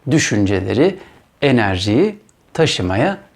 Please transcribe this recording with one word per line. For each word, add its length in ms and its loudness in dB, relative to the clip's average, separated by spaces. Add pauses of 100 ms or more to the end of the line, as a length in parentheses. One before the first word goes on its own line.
(120)
düşünceleri, 880 0 (420)
enerjiyi 760 0 (340)
taşımaya 640 -2 (180)